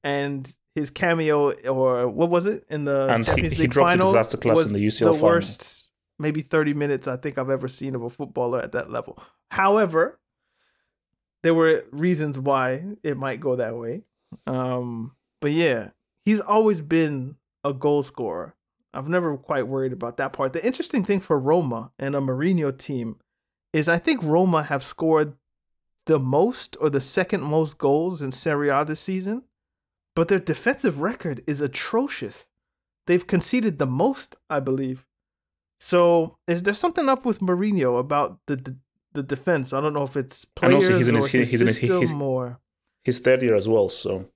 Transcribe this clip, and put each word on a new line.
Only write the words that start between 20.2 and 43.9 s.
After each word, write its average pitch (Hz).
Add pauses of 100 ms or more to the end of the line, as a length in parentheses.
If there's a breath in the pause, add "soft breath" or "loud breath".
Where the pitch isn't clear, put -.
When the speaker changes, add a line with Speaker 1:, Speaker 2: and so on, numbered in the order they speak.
Speaker 1:
part. 135
The 170
interesting 254
thing 196
for 156
Roma 131
and 139
a 139
Mourinho 139
team 120 (560)
is 156
I 170
think 262
Roma 165
have 139
scored 156 (720)
the 160
most 147
or 151
the 139
second 185
most 151
goals 156
in 135
Serie 147
A 143
this 156
season, 190 (720)
but 165
their 196
defensive 175
record 165
is 143
atrocious. - (580)
They've 175
conceded 202
the 143
most, 170 (120)
I 147
believe. 131 (760)
So 170 (100)
is 170
there 202
something 339
up 262
with 233
Mourinho 180
about 143
the, 143
the, 131 (380)
the 143
defense? 135
I 135
don't 151
know 143
if 131
it's 135 (160)
Speaker 2:
And 180
also 190
Speaker 1:
players 185
Speaker 2:
he's 120
in 117
Speaker 1:
or -
Speaker 2:
his, 135
Speaker 1:
his 123
Speaker 2:
he's 117
in 117
his, 110
Speaker 1:
system 180
Speaker 2:
he's, 160
Speaker 1:
or 127 (420)
Speaker 2:
his 123
third 131
year 113
as 101
well, 107
so. 95